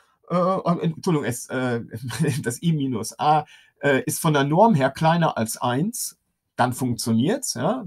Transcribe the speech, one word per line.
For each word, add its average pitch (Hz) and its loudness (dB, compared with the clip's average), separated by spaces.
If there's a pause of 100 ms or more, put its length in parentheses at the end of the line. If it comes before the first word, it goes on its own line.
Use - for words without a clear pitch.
(300)
äh, 165 -2
äh, 180 2
Entschuldigung, 160 0
es, 123 -6
äh, 123 -2 (320)
<laughs> 151 -2
das 117 -6
I 170 2
minus 127 -4
A, 151 2 (340)
äh, 135 2
ist - -4
von 160 2
der 139 2
Norm 180 6
her 131 2
kleiner 160 2
als 110 -4
eins, 135 -4 (360)
dann 123 0
funktioniert's, 123 0
ja, 208 -2